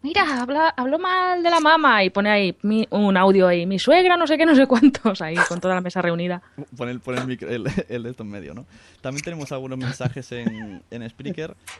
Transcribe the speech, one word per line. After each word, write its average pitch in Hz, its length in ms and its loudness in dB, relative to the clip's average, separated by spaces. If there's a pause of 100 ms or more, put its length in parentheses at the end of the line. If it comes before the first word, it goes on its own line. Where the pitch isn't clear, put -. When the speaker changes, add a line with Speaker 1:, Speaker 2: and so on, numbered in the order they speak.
Speaker 1:
"Mira, 302 360 -2
habla, 285 380 0
habló 269 220 -2
mal 370 420 0
de 339 80 2
la 330 100 4
mamá", 302 440 4
y 185 80 0
pone 208 180 0
ahí 202 320 2
mi, 214 300 0
un 196 260 2
audio 190 300 6
ahí, 175 180 2
"Mi 190 140 -4
suegra 359 380 4
no 330 100 0
sé 302 100 2
qué, 320 80 2
no 320 100 6
sé 262 120 6
cuántos", 240 560 2
ahí 160 120 -6 (140)
con 175 100 -4
toda 185 140 -2
la 185 80 -2
mesa 180 180 -6
reunida. 175 440 -4 (340)
Speaker 2:
Pon 123 120 -8
el, 123 100 -10
pon 127 180 -6
el 127 80 -4
micro, 123 240 -8
el, 113 160 -6 (240)
el 117 140 -8
de 117 80 -10
esto 120 100 -16
en 107 80 -12
medio, 85 240 -14
¿no? 120 140 -18 (340)
También 139 220 -10
tenemos 160 280 -12
algunos 131 280 -10
mensajes 127 520 -8
en, 110 600 -10
en 117 180 -12
Spreaker. 156 460 -12 (240)